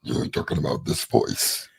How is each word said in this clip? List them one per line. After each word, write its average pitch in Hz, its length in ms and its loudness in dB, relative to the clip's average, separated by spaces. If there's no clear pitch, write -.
You're - 260 -2
talking - 300 -2
about 69 280 0
this - 180 0
voice. - 640 2